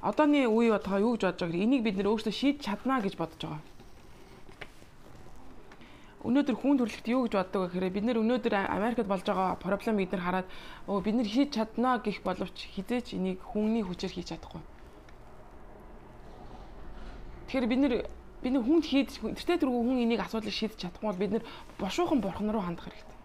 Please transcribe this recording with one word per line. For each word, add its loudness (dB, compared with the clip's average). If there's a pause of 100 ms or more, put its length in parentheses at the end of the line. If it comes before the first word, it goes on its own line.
Одооны 6
үе 8
бодохоо 0
юу 6
гэж 0
бодож 2
байгаа 0
гэхээр 2
энийг 6
бид 0
нэр 2
өөрсдөө 0
шийдэж 2
чадна 0
гэж -2
бодож -6
байгаа. -6 (2750)
Өнөөдөр 4
хүн 4
төрөлхт 0
юу 2
гэж -2
боддог -2
вэ -2
гэхээр 0
бид 0
нэр 2
өнөөдөр 2 (140)
Америкт 0
болж 2
байгаа 2
проблем 0
бид 0
нар -2
хараад, 0 (440)
"Өө, 2
бид 2
нар 2
хийж 2
чадна" 2
гэх -2
боловч -4 (180)
хизээч -4
энийг -2
хүний 2
хүчээр -4
хийж -8
чадахгүй. -12 (3000)
Тэгэхээр 0
бид 4
нар, 6 (500)
бид 2
нар 4
хүнд 6
хийж, 4 (140)
тэртээ 0
тэргүй 2
хүн 4
энийг 4
асуудлыг -2
шийдэж -4
чадахгүй -6
бол 0
бид 0
нар 0 (360)
бушуухан 2
Бурхан -2
руу 2
хандах -6
хэрэгтэй. -16